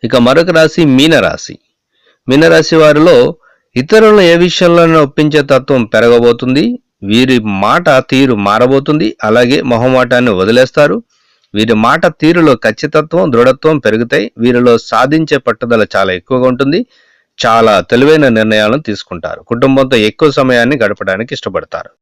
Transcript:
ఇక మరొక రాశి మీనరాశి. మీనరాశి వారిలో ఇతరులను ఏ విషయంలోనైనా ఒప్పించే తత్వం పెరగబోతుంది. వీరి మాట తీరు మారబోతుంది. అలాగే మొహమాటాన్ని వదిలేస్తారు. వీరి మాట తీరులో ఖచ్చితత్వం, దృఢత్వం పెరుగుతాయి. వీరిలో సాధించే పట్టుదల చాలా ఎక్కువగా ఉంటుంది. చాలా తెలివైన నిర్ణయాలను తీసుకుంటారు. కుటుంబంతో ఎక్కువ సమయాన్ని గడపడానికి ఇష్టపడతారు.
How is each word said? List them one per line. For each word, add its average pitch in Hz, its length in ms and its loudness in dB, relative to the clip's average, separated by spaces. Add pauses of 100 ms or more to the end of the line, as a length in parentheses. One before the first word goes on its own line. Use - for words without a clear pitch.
ఇక 127 80 0 (120)
మరొక 165 300 0
రాశి 160 260 2 (120)
మీనరాశి. 131 600 0 (760)
మీనరాశి 160 500 2
వారిలో 156 340 4 (680)
ఇతరులను 214 420 4 (100)
ఏ - 100 4
విషయంలోనైనా 170 640 2
ఒప్పించే 151 340 -2 (120)
తత్వం 135 300 0 (120)
పెరగబోతుంది. 120 680 2 (480)
వీరి 127 260 2 (260)
మాట 165 240 0 (240)
తీరు 131 220 2 (140)
మారబోతుంది. 135 600 0 (200)
అలాగే 123 300 0 (140)
మొహమాటాన్ని 123 720 0
వదిలేస్తారు. 131 560 0 (580)
వీరి 110 180 0 (120)
మాట 151 160 0 (180)
తీరులో 160 320 2 (120)
ఖచ్చితత్వం, 143 680 -2
దృఢత్వం 127 440 0 (100)
పెరుగుతాయి. 117 400 -2 (160)
వీరిలో 120 320 2 (160)
సాధించే 147 460 -2 (100)
పట్టుదల 117 360 -2 (120)
చాలా 98 240 -2
ఎక్కువగా 127 340 -4
ఉంటుంది. 139 260 -2 (680)
చాలా 113 300 2 (160)
తెలివైన 143 360 2 (120)
నిర్ణయాలను 110 500 0
తీసుకుంటారు. 87 520 -12 (100)
కుటుంబంతో 131 460 0 (120)
ఎక్కువ 147 220 0 (100)
సమయాన్ని 127 440 0
గడపడానికి 101 540 -6
ఇష్టపడతారు. 85 520 -10 (120)